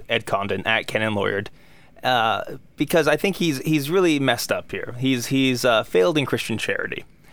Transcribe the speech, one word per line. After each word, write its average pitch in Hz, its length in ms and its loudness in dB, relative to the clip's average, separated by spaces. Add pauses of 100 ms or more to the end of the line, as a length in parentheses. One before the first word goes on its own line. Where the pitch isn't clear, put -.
Ed 117 160 -2
Condon 101 400 -2
at 113 220 0
Canon 110 260 -2
Lawyered, 101 340 -2 (560)
uh, 113 520 0 (220)
because 156 300 2
I 151 80 4
think 190 220 -2
he's, 151 220 0
he's 151 300 0
really 170 300 4
messed 123 320 0
up 92 200 -6
here. 120 260 -8
He's, 127 300 0
he's, 131 360 2
uh, 117 200 4
failed 175 340 2
in 135 80 0
Christian 117 320 -2
charity. - 460 -6 (300)